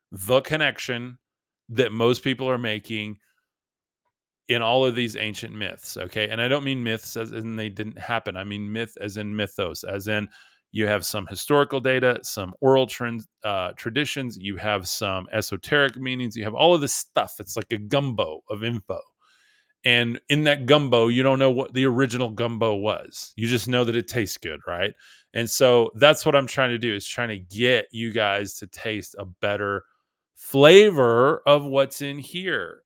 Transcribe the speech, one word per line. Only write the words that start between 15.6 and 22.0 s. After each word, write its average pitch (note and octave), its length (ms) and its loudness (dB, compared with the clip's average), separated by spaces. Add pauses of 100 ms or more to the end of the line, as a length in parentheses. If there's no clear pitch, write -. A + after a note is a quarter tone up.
meanings, B2+ 400 -6
you A2 80 -8
have G#2+ 120 -8
all D#3+ 200 6
of D#3+ 60 0
this C#3 120 -2
stuff. - 460 -4
It's - 160 -14
like A2 160 -6
a A#2 60 -2
gumbo G#2 720 -2
of G#2+ 160 -6
info. A2+ 340 -6 (840)
And A#2+ 420 2
in D3 160 2
that C#3+ 220 2
gumbo, B2 420 6
you B2 160 2
don't C3+ 160 4
know C3+ 120 6
what B2+ 220 -4
the C3 120 2
original B2 440 0